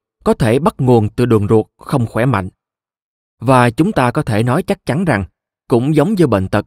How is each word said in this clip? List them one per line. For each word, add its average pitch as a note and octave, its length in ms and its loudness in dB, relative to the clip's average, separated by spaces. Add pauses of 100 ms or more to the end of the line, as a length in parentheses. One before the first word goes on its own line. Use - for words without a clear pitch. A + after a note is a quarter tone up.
(240)
có A3 100 2
thể B2 240 0
bắt - 200 0
nguồn A#2+ 300 2
từ B2 180 -2
đường A2 220 2
ruột A2 180 2 (100)
không A#2+ 300 -4
khỏe A#2 200 -4
mạnh. G2 220 -2 (880)
Và B2 320 2
chúng E3 220 0
ta B2+ 180 0
có D3+ 120 -4
thể G#2+ 200 -2
nói B2 200 -2
chắc - 240 -6
chắn D#3 180 -2
rằng, A2 200 -2 (440)
cũng C3 260 0
giống D3+ 200 0
như F3 120 2
bệnh G2 220 -2
tật G#2 180 -4